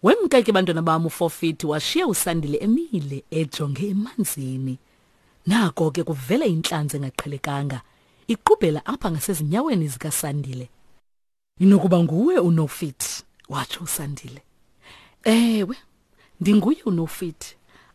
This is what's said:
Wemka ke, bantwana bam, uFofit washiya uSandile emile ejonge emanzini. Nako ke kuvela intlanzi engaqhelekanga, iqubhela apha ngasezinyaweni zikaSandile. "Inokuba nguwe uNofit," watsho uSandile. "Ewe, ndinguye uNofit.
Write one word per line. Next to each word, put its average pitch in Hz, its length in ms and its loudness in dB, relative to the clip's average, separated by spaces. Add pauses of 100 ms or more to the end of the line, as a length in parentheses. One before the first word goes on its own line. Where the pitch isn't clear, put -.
Wemka 277 380 6
ke, 220 100 0
bantwana 180 300 2
bam, 165 240 2
uFofit 160 580 -4
washiya 156 440 -2
uSandile 165 500 -2
emile 196 720 -2
ejonge 156 580 -4
emanzini. 135 880 -4 (680)
Nako 175 460 2
ke 160 120 -4
kuvela 160 420 -2
intlanzi 160 520 -2
engaqhelekanga, 139 840 -6 (460)
iqubhela 196 580 2
apha 220 260 -4
ngasezinyaweni 165 760 -2
zikaSandile. 135 840 -6 (920)
"Inokuba 185 440 6
nguwe 240 360 2
uNofit," 160 840 -2 (260)
watsho 139 340 -8
uSandile. 139 580 -10 (840)
"Ewe, 226 520 4 (640)
ndinguye 208 460 4
uNofit. 165 720 -4 (380)